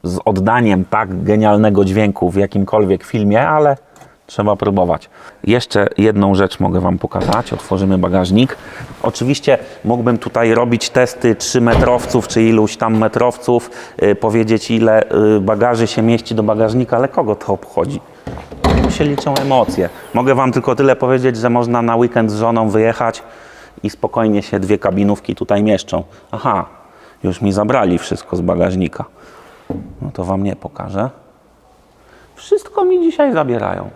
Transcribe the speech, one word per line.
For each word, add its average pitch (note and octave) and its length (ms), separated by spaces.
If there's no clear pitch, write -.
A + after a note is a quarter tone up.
z F2 220
oddaniem G#2 600
tak F#2+ 380
genialnego G#2 640
dźwięku F#2+ 460
w F2+ 60
jakimkolwiek G2 680
filmie, A2 440
ale D3+ 280
trzeba G#2 300
próbować. F#2+ 540
Jeszcze G#2 440
jedną G2+ 360
rzecz F#2 260
mogę F#2 200
wam F2+ 180
pokazać. G2 540
Otworzymy F#2+ 460
bagażnik. F#2 580
Oczywiście B2+ 560
mógłbym A#2 340
tutaj A#2 360
robić A#2+ 360
testy B2 440
trzymetrowców A#2+ 920
czy A2+ 140
iluś A2+ 340
tam A2+ 220
metrowców, A#2+ 720
y, G2+ 120
powiedzieć, A2 560
ile, A2 340
y, G#2 40
bagaży A2 460
się - 160
mieści A#2 320
do A2 80
bagażnika, A2 540
ale B2+ 120
kogo A#2+ 260
to - 180
obchodzi? - 480
Tu - 80
się - 140
liczą C#3+ 300
emocje. C3 540
Mogę B2+ 200
wam C3 180
tylko B2 220
tyle C3+ 220
powiedzieć, B2+ 400
że A#2 140
można A#2+ 320
na A#2 140
weekend A#2 340
z G#2 80
żoną A2+ 300
wyjechać A2+ 540
i G#2 80
spokojnie A2 520
się G2+ 180
dwie F#2+ 180
kabinówki G2+ 560
tutaj G2+ 280
mieszczą. F#2 420
Aha, G#2 340
już F#2 180
mi G2+ 120
zabrali G#2 460
wszystko - 380
z F2+ 40
bagażnika. F2 640
No - 100
to F#2 120
wam F#2+ 180
nie G2 140
pokażę. G2 540
Wszystko - 500
mi F4+ 160
dzisiaj D4+ 320
zabierają. G2+ 640